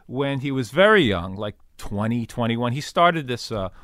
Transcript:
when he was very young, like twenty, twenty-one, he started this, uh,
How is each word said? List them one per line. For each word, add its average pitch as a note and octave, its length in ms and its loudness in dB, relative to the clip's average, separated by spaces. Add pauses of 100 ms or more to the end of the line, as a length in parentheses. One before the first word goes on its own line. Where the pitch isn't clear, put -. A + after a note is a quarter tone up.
when C#3 340 -2
he C#3 120 -4
was C3 180 -2
very G3 320 6
young, F#2+ 340 0
like G#2 200 -8 (200)
twenty, A2+ 480 -4
twenty-one, A#2 480 -2
he C#3+ 80 -4
started E3+ 480 2
this, A#2+ 240 -8
uh, F#2+ 160 -4 (160)